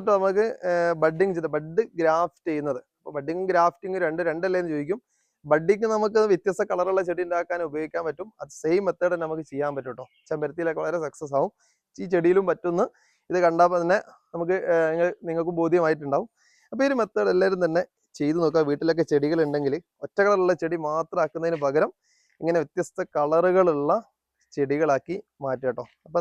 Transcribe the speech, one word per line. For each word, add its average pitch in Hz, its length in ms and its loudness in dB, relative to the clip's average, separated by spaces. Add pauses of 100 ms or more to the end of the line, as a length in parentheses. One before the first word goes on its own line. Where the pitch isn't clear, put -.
ട്ടോ 214 120 2
നമുക്ക്, 190 280 2 (260)
ഏർ, 170 220 2 (100)
ബഡ്ഡിങ് 170 340 2
ചെയ്ത്, 165 180 -2
ബഡ് 160 280 -2 (180)
ഗ്രാഫ്റ്റ് 160 480 0
ചെയ്യുന്നത്. 147 320 -4 (180)
അപ്പൊ 151 180 -16
ബഡ്ഡിങ് 165 340 -6
ഗ്രാഫ്റ്റിങ് 175 540 0
രണ്ട് 160 240 -2
രണ്ടല്ലേ 180 320 -2
എന്ന് 170 140 -4
ചോദിക്കും. 147 240 -4 (520)
ബഡ്ഡിങ് 190 440 2
നമുക്ക് 214 260 2 (100)
വ്യത്യസ്ത 196 400 0
കളറുള്ള 190 380 0
ചെടി 175 180 -4
ഉണ്ടാക്കാൻ 175 320 -4 (100)
ഉപയോഗിക്കാൻ 156 380 -6
പറ്റും. 160 200 -8 (140)
അത് 147 100 -14 (100)
സെയിം 175 260 2
മെത്തേഡ് 175 260 0
തന്നെ 170 140 -4
നമുക്ക് 160 240 -8
ചെയ്യാൻ 143 260 -2
പറ്റും 127 220 -8
ട്ടോ. 127 60 -16 (240)
ചെമ്പരത്തിയിലൊക്കെ 156 560 -4
വളരെ 165 200 -4
സക്സസ് 139 340 -8
ആവും. 185 120 0 (520)
ഈ - 100 -10
ചെടിയിലും 180 360 4
പറ്റുന്ന് 175 360 0 (440)
ഇത് 175 160 -2
കണ്ടാൽ 170 240 6 (120)
തന്നെ 175 160 2 (360)
നമുക്ക്, 170 220 -2 (180)
ഏർ, 165 180 4
നിങ്ങ-, 170 240 0 (120)
നിങ്ങൾക്കും 165 340 -2
ബോധ്യമായിട്ടുണ്ടാവും. 160 640 2 (440)
അപ്പൊ 226 120 -2
ഈ 277 60 4
ഒരു 277 100 0
മെത്തേഡ് 208 340 0
എല്ലാവരും 190 320 2
തന്നെ 165 160 0 (380)
ചെയ്ത് 151 240 0
നോക്കുക. 156 260 4
വീട്ടിലൊക്കെ 160 420 0
ചെടികൾ 151 340 2
ഉണ്ടെങ്കിൽ 143 280 0 (320)
ഒറ്റ - 200 -10
കളറുള്ള 185 360 4
ചെടി 165 160 -2 (100)
മാത്രം 160 360 -2
ആക്കുന്നതിന് 165 420 -2
പകരം 143 260 2 (500)
ഇങ്ങനെ 170 220 0
വ്യത്യസ്ത 180 420 -6 (120)
കളറുകളുള്ള 160 760 2 (640)
ചെടികളാക്കി 147 600 0 (280)
മാറ്റുക 127 340 -4
ട്ടോ. 123 60 -10 (220)
അപ്പം 160 160 -4